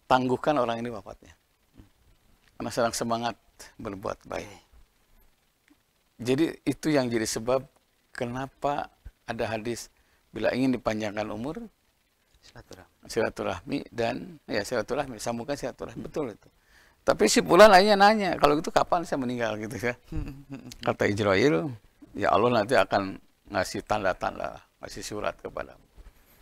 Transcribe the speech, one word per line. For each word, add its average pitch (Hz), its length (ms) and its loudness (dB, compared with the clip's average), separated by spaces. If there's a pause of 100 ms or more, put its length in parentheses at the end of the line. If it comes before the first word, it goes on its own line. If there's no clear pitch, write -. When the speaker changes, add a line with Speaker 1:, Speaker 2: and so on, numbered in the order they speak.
Speaker 1:
"Tangguhkan 127 500 2
orang 117 240 -2
ini 120 140 -8
wafatnya. 107 400 -16 (1200)
Karena 117 160 -10
sedang 117 220 0
semangat 117 420 -2 (460)
berbuat 101 480 -10
baik." 87 180 -8
Speaker 2:
Oke. 101 140 -20 (1600)
Speaker 1:
Jadi 131 220 2 (180)
itu 143 240 -4
yang 135 240 2
jadi 110 160 0
sebab 127 400 -2 (480)
kenapa 127 720 -6 (360)
ada 117 260 -6
hadis, 113 420 -6 (400)
"Bila 101 240 -2
ingin 131 160 2
dipanjangkan 107 560 -2
umur, 135 400 -10 (720)
Speaker 2:
Silaturahmi. - 680 -20
Speaker 1:
silaturahmi 110 720 -6 (120)
dan," 120 560 -6
ya, 107 160 -2
silaturahmi, 123 560 -4
sambungkan 117 400 -6
silaturahmi. 123 400 -10
Betul 143 400 -8
itu. - 80 -20 (560)
Tapi - 240 4
si 226 160 4
Fulan 190 320 10
akhirnya 196 240 8
nanya, 202 400 6
"Kalau 147 160 6
gitu 160 160 -2
kapan 165 320 2
saya 160 160 -6
meninggal?" 120 400 -4
gitu 110 220 -8
ya. 120 140 -4 (460)
Speaker 2:
<laughs> 131 460 -14
Speaker 1:
Kata 113 240 2
Ijrail, 110 560 2 (480)
"Ya - 160 0
Allah 110 240 4
nanti 113 240 2
akan 98 400 0 (300)
ngasih 95 340 -4
tanda-tanda, 95 800 -4 (160)
ngasih - 240 -14
surat 101 320 -6
kepadamu." - 480 -14 (600)